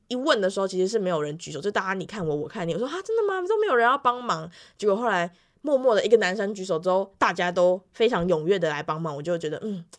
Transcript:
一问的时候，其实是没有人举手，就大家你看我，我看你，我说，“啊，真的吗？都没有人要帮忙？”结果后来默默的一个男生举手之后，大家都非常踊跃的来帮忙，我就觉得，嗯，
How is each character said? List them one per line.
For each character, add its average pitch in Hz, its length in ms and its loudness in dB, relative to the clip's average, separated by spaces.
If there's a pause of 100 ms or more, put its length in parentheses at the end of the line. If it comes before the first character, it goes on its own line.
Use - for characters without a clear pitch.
一 240 80 -6
问 262 240 2
的 185 100 2
时 196 120 -6
候， 196 40 0
其 185 140 -2
实 185 80 2
是 226 100 -2
没 185 120 -2
有 160 120 0
人 147 160 -6
举 - 140 -14
手， 151 80 -8
就 196 100 -6
大 202 160 -2
家 190 80 -2
你 185 120 -6
看 202 200 -8
我， 151 80 0
我 147 140 -4
看 170 180 -8
你， 165 80 -2
我 175 60 -4
说 247 80 -2
，“啊， 294 60 -10 (100)
真 440 140 -2
的 440 100 2
吗？ 370 180 -2
都 427 120 0
没 427 100 2
有 277 80 2
人 233 100 4
要 269 120 4
帮 247 260 -2
忙？” 170 260 -4 (300)
结 208 80 -2
果 196 80 4
后 233 140 -2
来 180 200 0 (320)
默 277 160 2
默 254 160 4
的 190 120 4
一 - 20 0
个 226 80 8
男 185 180 4
生 214 200 -2
举 185 100 -10
手 180 160 -2
之 180 80 -8
后， 190 300 0
大 202 160 2
家 180 180 0
都 180 300 4 (100)
非 226 160 2
常 175 220 0
踊 156 160 0
跃 196 120 4
的 165 120 0
来 147 120 -4
帮 156 200 -4
忙， 156 120 -4
我 143 80 -8
就 170 160 -2
觉 160 120 -6
得， 151 140 -6
嗯， 202 200 -8 (160)